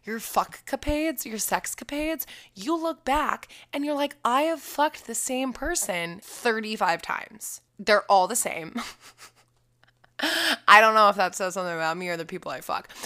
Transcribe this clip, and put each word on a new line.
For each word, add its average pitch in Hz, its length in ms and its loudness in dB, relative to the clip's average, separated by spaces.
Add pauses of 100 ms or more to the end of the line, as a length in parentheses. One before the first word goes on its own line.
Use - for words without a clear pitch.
your 220 160 -8
fuck - 480 -4
capades, 302 580 -4
your 220 140 -8
sex - 380 -4
capades, 302 480 -6 (300)
you 247 220 -2
look 320 280 -4
back 269 420 0 (260)
and 285 120 -4
you're 294 100 -2
like, 285 300 -4
"I 254 180 2
have 320 180 0
fucked - 460 -2
the 226 80 -8
same 254 380 -4
person 175 720 -4
thirty-five 214 800 -2
times." - 580 -10 (180)
They're 208 320 4
all 185 160 8
the 214 80 -4
same. - 400 -4 (120)
<laughs> - 40 -14 (1800)
I 208 140 12
don't 220 160 6
know 208 120 10
if 202 60 6
that 185 220 0
says 185 180 -4
something 180 180 -4
about 160 240 -2
me 180 120 -6
or 175 80 -4
the 165 80 -8
people 165 260 -10
I 131 100 -8
fuck. - 280 -6 (180)